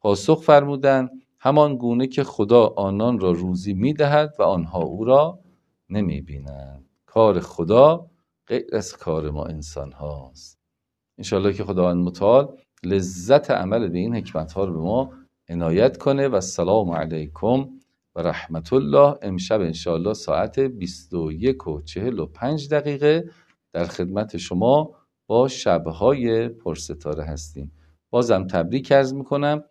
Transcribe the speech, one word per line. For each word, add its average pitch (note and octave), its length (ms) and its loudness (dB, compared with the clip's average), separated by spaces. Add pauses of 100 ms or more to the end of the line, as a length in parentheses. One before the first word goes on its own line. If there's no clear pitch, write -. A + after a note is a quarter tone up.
پاسخ D#3 420 2
فرمودند: C#3 680 4 (280)
"همان D3 380 4
گونه A#2+ 300 0
که C3+ 180 -2
خدا A#2 420 4
آنان G2+ 540 -2
را F#2 120 2
روزی F#2 420 -2
می‌دهد D3 640 0
و - 40 2
آنها F2 400 0
او F#2 220 -6
را D3 340 4 (520)
نمی‌بینند." C#2 1000 -8 (180)
کار G#2+ 340 4
خدا B2+ 720 4 (360)
غیر - 260 -4
از G#2 200 -4
کار D#2 380 -4
ما D2 140 -6
انسان D2 480 -12
هاست. C#2+ 680 -16 (600)
انشاءالله G2 340 0
که G2 120 -4
خداوند F2+ 400 2
متعال A2 520 4 (280)
لذت F#2+ 680 2
عمل G2+ 380 0
به E2+ 100 -4
این A#2 180 -2
حکمت D#2 360 -6
ها G2 120 -2
رو F#2 80 -4
به D#2+ 60 -6
ما A2+ 340 -2 (360)
عنایت F2 480 0
کنه. C#3 320 0
و B2 60 -4
السلام F#2 560 0
علیکم E2 800 -4 (480)
و E2+ 60 -6
رحمت E2 500 -6
الله. C#3 500 4
امشب G2+ 380 -2
انشاءالله E2+ 540 -4
ساعت G2 460 -4
بیست A#2 540 -6
و D#2+ 180 -4
یک B2 360 -2
و D2+ 120 -8
چهل G#2 380 -8
و D2+ 80 -4
پنج C#3+ 420 -6
دقیقه D3 640 0 (420)
در E2+ 120 -2
خدمت F#2+ 520 -6
شما A#2+ 540 2 (360)
با B2 220 2
شب‌های A2+ 1000 0
پرستاره D#2 760 -8
هستیم. D2 480 -12 (380)
بازم A2+ 360 2
تبریک F#2+ 460 -2
عرض C3+ 220 4
می‌کنم C#3+ 560 -4